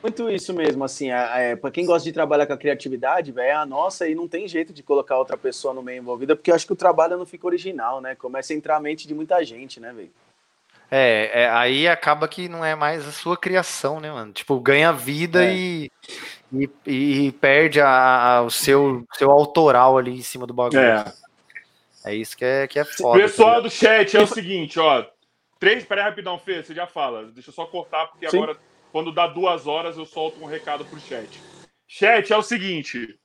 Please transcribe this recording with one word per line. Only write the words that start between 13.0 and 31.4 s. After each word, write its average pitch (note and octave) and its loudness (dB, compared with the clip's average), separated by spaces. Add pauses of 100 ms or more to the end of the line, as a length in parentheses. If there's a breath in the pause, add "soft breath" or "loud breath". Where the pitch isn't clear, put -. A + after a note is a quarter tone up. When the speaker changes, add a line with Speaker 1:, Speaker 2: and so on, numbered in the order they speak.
Speaker 2:
a D3 -12
sua E3+ -4
criação, E3+ -4
né, D3+ -12
mano? A2+ -12
Tipo, - -4
ganha D3 4
vida D#3 0
Speaker 1:
É. F#3 2
Speaker 2:
e, F3 -6 (600 loud breath)
e, C#3 -2 (560)
e C3+ 0
perde D3 4
a, B2+ 6
a, A#2+ 4
o A#2 -2
seu, C#3 2 (140)
seu C#3 4
autoral C#3 6
ali B2+ -2
em B2 -14
cima B2 -12
do A#2+ -14
bagulho. B2 0
Speaker 3:
É. G#2+ 2 (920)
Speaker 2:
É G2+ -6
isso A2 -10
que B2+ -6
é, C3+ -2
que - -4
é D3 0
foda, C3+ 4
Speaker 3:
Pessoal G#3+ 6
Speaker 2:
tá A#3 6
ligado? A#3 0
Speaker 3:
do A3+ -4
chat, G#3+ 4
é G#3 8
o - 8
Speaker 1:
E G3+ 4
fa- - -6
Speaker 3:
seguinte, F3 -6
ó. C#3+ 4 (540)
Três, A#3 2
peraí, G3+ -4
rapidão, F#3 -8
Fê, F3+ -8
você D#3+ -18
já F3 -8
fala. B2 -6
Deixa B2+ -20
eu - -20
só E3+ -10
cortar, E3 -6
porque - -10
Speaker 1:
Sim. F3+ 0
Speaker 3:
agora, D#3 -2 (380)
quando D#3+ -6
dá E3+ 0
duas E3 -4
horas, D#3+ -6
eu D#3 -14
solto D#3 -10
um D#3 -16
recado D3+ -10
pro D#3 -20
chat. A2+ -14 (440)